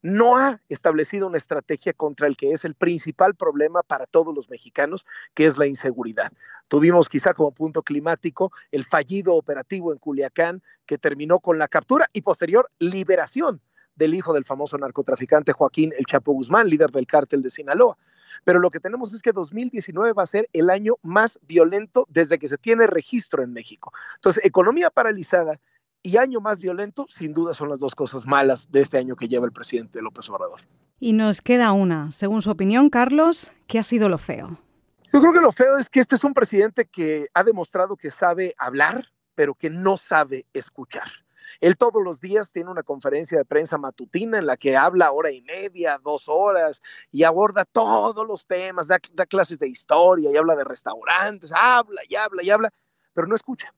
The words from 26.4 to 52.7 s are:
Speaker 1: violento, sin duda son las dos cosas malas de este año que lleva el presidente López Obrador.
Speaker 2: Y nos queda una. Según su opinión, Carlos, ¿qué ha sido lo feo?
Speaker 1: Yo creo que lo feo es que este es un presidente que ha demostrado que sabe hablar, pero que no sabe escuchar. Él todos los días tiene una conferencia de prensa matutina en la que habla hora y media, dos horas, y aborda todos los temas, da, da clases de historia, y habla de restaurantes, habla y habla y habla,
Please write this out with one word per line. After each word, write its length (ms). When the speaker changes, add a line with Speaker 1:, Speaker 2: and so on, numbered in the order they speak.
Speaker 1:
violento, 480
sin 240
duda 200
son 140
las 120
dos 140
cosas 320
malas 460
de 80
este 180
año 200
que 100
lleva 180
el 60
presidente 500
López 280
Obrador. 320
Speaker 2:
Y 100
nos 300
queda 320
una. 380
Según 300
su 80
opinión, 400
Carlos, 600
¿qué 100
ha 60
sido 240
lo 100
feo? 400
Speaker 1:
Yo 80
creo 140
que 80
lo 100
feo 260
es 120
que 100
este 160
es 80
un 100
presidente 520
que 480
ha 100
demostrado 540
que 140
sabe 460
hablar, 500
pero 180
que 160
no 280
sabe 560
escuchar. 540
Él 160
todos 260
los 180
días 320
tiene 160
una 140
conferencia 540
de 80
prensa 320
matutina 600
en 80
la 120
que 200
habla 340
hora 200
y 100
media, 640
dos 240
horas, 540
y 120
aborda 420
todos 640
los 200
temas, 400
da, 120
da 120
clases 340
de 80
historia, 640
y 60
habla 180
de 80
restaurantes, 880
habla 540
y 80
habla 280
y 60
habla, 240